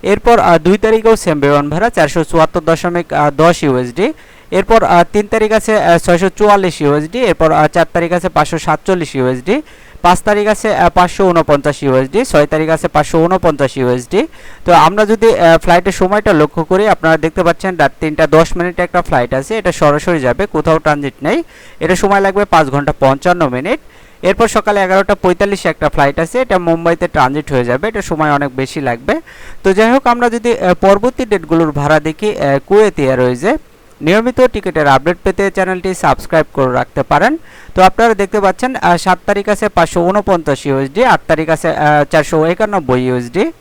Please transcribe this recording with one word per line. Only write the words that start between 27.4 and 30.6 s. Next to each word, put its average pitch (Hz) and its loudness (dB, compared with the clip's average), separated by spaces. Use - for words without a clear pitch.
হয়ে 123 0
যাবে, 135 -2
এটা 220 -6
সময় 156 -2
অনেক 143 -2
বেশি 135 -6
লাগবে। 127 -4
তো 190 2
যাই 220 2
হোক, 262 2
আমরা 240 0
যদি, 233 -2
আহ, 180 0